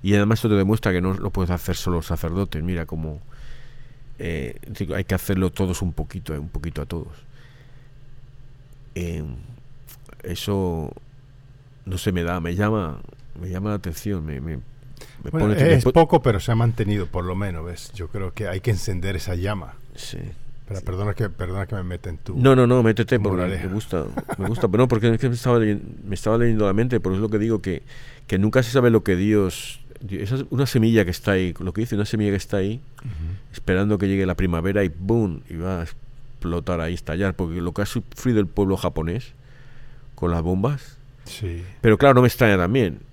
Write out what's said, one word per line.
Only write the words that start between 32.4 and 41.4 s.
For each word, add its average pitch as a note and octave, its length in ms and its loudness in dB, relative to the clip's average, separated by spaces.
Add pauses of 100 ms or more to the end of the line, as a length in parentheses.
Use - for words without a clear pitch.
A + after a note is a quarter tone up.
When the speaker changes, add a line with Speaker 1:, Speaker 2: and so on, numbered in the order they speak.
Speaker 1:
ahí, G#2 240 -2 (160)
Speaker 2:
Ujú. E2 380 -8 (180)
Speaker 1:
esperando G2+ 460 0
que G2 80 2
llegue G2 180 2
la F2+ 80 0
primavera F#2+ 500 2
y F2+ 60 2
¡boom! F#2+ 640 0
Y D#2+ 60 -8
va F2+ 240 -4
a - 20 -4
explotar - 960 -6
ahí, E2+ 140 -2
estallar, F2 400 -2
porque F2 260 -4
lo E2 100 -2
que G2+ 120 -2
ha - 20 0
sufrido A2+ 540 0
el F#2+ 80 2
pueblo G2 280 2
japonés F2 580 -4 (840)
con E2+ 160 0
las E2+ 100 0
bombas. F#2+ 560 -2 (280)
Speaker 2:
Sí. F2 380 -10 (180)